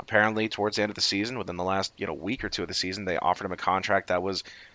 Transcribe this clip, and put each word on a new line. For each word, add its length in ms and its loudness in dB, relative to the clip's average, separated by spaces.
apparently, 480 4
towards 280 0
the 60 2
end 80 2
of 60 -10
the 40 -8
season, 380 0
within 180 -6
the 80 -2
last, 320 0
you 100 -4
know, 80 -4
week 300 -4
or 40 -4
two 140 -4
of 60 -4
the 60 -6
season, 300 -4
they 140 0
offered 260 2
him 80 -6
a 40 -4
contract 520 2
that 140 2
was, 220 -4